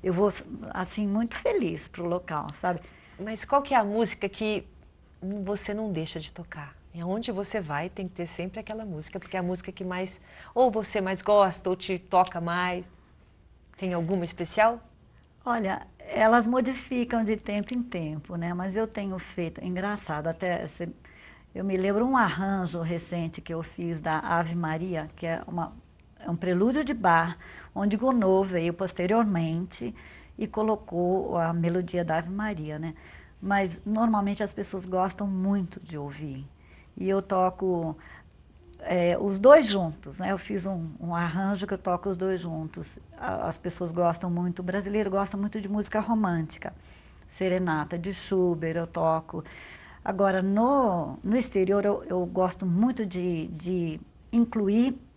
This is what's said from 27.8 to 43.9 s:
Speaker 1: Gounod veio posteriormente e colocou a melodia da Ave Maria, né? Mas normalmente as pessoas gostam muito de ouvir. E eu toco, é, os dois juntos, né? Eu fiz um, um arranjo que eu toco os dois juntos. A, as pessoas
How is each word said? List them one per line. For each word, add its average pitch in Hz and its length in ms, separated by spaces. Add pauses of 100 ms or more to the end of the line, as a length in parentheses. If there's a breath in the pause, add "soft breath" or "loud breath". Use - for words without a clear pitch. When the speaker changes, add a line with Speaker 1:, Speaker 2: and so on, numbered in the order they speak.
Speaker 1:
Gounod 202 520
veio 170 240
posteriormente 185 1200 (440 loud breath)
e 220 80
colocou 202 920
a 165 160
melodia 170 520
da 160 140
Ave 165 120
Maria, 175 480
né? 160 160 (460 loud breath)
Mas 190 440
normalmente 214 580
as 202 100
pessoas 190 340
gostam 185 400
muito 190 540
de 156 180
ouvir. 143 480 (500 soft breath)
E 185 120
eu 196 120
toco, 185 760 (840 loud breath)
é, 175 380
os 196 200
dois 262 280
juntos, 165 520
né? 185 140
Eu 185 60
fiz 190 280
um, 170 220 (120)
um 170 140
arranjo 185 520
que 196 80
eu 185 40
toco 180 300
os 190 80
dois 185 240
juntos. 160 580 (180)
A, - 320
as 175 100
pessoas 175 340